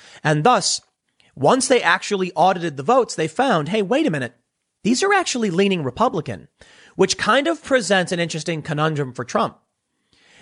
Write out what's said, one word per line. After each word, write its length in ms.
And 220
thus, 340
once 320
they 140
actually 520
audited 440
the 60
votes, 320
they 120
found, 420
"Hey, 120
wait 260
a 40
minute. 240
These 200
are 100
actually 380
leaning 320
Republican," 640
which 220
kind 300
of 140
presents 520
an 80
interesting 400
conundrum 500
for 140
Trump. 320